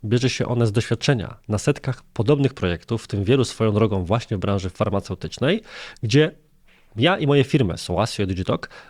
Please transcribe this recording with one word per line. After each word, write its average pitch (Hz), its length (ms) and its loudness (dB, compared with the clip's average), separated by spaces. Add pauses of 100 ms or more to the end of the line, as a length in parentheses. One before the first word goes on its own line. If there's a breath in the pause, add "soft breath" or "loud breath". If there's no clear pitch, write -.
Bierze 123 260 2
się - 160 -4
one 117 200 2
z 107 60 -2
doświadczenia 110 640 -2 (120)
na 107 100 0
setkach - 440 -2
podobnych 139 520 0
projektów, 90 500 -2
w - 20 -18
tym 101 180 -2
wielu 123 200 4
swoją 113 280 0
drogą 101 320 2
właśnie 107 320 -2
w 92 40 -6
branży 95 300 -2
farmaceutycznej, 101 920 -2 (400 loud breath)
gdzie 139 320 4 (600 soft breath)
ja 160 220 2
i 143 80 -2
moje 143 180 4
firmy, 95 340 0
Soasio 98 440 -2
i 98 40 0
Digitalk, 90 420 -4 (220 loud breath)